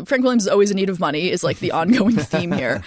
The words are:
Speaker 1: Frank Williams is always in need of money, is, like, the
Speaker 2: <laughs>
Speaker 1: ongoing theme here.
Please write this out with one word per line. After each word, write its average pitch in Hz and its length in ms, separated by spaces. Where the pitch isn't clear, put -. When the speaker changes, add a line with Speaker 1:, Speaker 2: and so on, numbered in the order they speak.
Speaker 1:
Frank 262 160
Williams 247 220
is 196 60
always 202 200
in 202 60
need 190 140
of 180 100
money, 160 320
is, - 120
like, 143 160
the 185 120
Speaker 2:
<laughs> - 80
Speaker 1:
ongoing 214 380
theme 165 340
here. 127 360